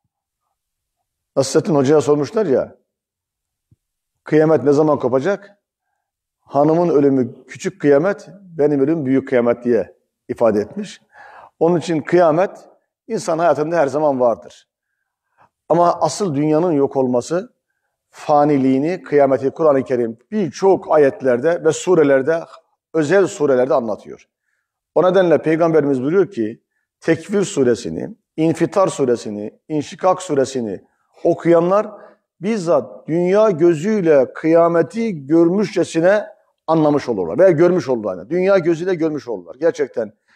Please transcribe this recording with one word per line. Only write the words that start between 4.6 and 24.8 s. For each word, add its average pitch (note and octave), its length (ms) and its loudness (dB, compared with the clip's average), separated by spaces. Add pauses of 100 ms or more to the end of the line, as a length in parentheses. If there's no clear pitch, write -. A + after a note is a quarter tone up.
ne C#3+ 80 4
zaman D3 280 2
kopacak?" C3+ 580 -4 (800)
"Hanımın D#3 500 0
ölümü C3+ 560 0
küçük - 360 -12
kıyamet, D#3 480 0 (120)
benim D3+ 380 -2
ölümüm D3 260 -2
büyük C3+ 220 0
kıyamet." A#2+ 360 0
diye A2+ 320 -2 (320)
ifade A2+ 320 0
etmiş. F3+ 420 -10 (580)
Onun E3+ 200 0
için D#3+ 220 -4
kıyamet E3+ 680 0 (380)
insan F3 320 -6
hayatında D#3+ 380 0
her D3 100 2
zaman C#3 320 -2
vardır. - 500 -4 (1000)
Ama E3+ 320 2
asıl D#3+ 340 -4
dünyanın D#3 360 0
yok C#3 240 0
olması, C3+ 580 -2 (560)
faniliğini, D3 920 0
kıyameti C3+ 460 2
Kur'an-ı C#3+ 340 2
Kerim A#2+ 340 -4 (140)
birçok F#3+ 600 0
ayetlerde C#3 720 0
ve D#3 80 2
surelerde, D3+ 720 2 (500)
özel E3 340 2
surelerde C#3 460 0
anlatıyor. G#2 520 -6 (680)